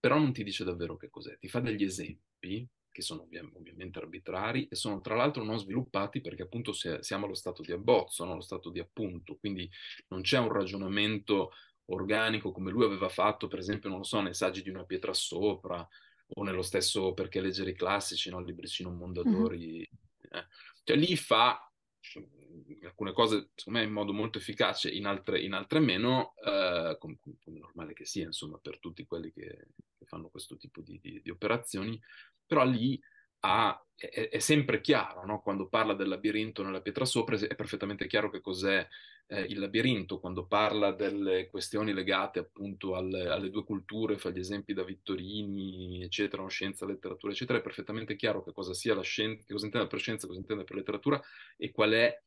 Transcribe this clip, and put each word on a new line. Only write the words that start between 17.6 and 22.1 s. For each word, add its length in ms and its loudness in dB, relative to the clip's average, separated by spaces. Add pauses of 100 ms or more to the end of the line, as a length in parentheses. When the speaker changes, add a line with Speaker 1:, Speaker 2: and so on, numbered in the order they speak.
Speaker 1:
i 40 -4
classici, 560 0
no? 100 -6
Il 60 -8
libricino 440 -8
Mondadori, 880 2 (120)
Speaker 2:
Mhm. 480 -14
Speaker 1:
eh. 80 -10 (380)
Cioè 120 6
lì 200 6
fa 520 4 (1160)